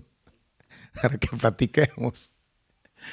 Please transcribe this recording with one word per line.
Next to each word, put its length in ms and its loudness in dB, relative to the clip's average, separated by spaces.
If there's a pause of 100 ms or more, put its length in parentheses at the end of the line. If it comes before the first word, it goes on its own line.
(140)
<laughs> 880 -20
para 160 0
que 180 -2
platiquemos. 960 0 (800)